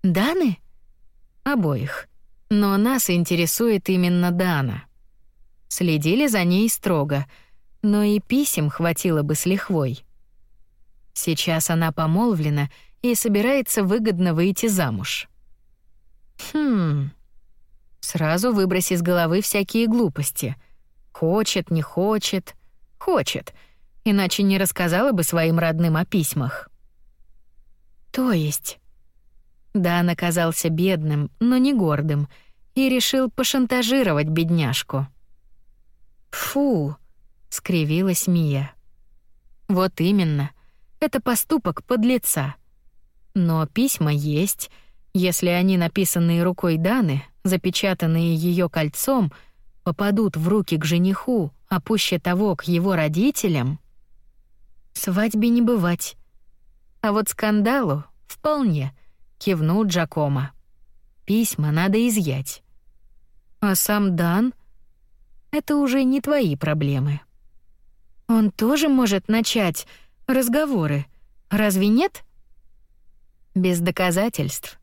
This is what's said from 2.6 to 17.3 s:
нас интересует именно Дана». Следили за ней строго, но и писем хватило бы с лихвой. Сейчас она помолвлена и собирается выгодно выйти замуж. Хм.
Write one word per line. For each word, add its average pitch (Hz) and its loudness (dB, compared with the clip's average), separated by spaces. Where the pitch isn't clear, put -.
нас 240 0
интересует 175 0
именно 180 2
Дана». 151 -2
Следили 170 0
за 214 0
ней 185 2
строго, 143 -2
но 208 2
и 208 2
писем 240 0
хватило 165 0
бы 147 -2
с - -4
лихвой. 175 -2
Сейчас 160 -2
она 165 0
помолвлена 156 0
и 247 0
собирается 226 0
выгодно 185 2
выйти 185 0
замуж. 143 -2
Хм. 175 0